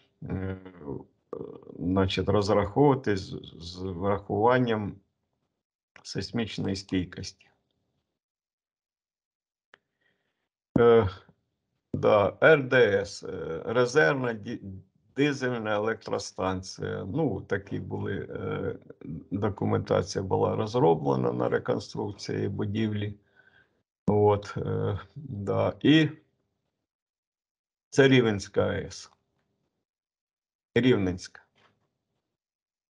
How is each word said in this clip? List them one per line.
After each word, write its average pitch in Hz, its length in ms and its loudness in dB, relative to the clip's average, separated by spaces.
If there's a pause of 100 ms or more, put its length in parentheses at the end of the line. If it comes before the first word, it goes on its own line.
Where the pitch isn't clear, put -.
(220)
е, 95 340 -8 (1200)
значить, 95 500 0
розраховуватись 104 920 2
з, 90 200 -12 (180)
з 87 240 -14
врахуванням 101 1160 0 (1040)
сейсмічної 101 720 -6
стійкості. - 720 -8 (3250)
Е, 117 320 8 (840)
да, 107 480 4
Р 143 260 6
Д 113 380 4
С, - 160 -16
е, 80 440 -10
резервна 127 680 2
ді-, 110 280 -10 (560)
дизельна 127 580 0
електростанція. 98 1300 -4
Ну, 104 360 -4
такі 104 380 -6
були, 101 520 -8
е, 101 480 -6 (520)
документація 101 920 -2
була 101 320 0
розроблена 127 760 0
на 123 160 -2
реконструкції 110 1000 -4
будівлі. 104 640 -4 (920)
От, 104 500 4
е, 104 420 -4 (180)
да. 104 640 -2
І 151 280 6 (1800)
це 135 180 6
Рівненська 110 580 4
А 98 80 -2
Е 90 160 -6
С. - 200 -18 (1600)
Рівненська. 104 680 0 (1500)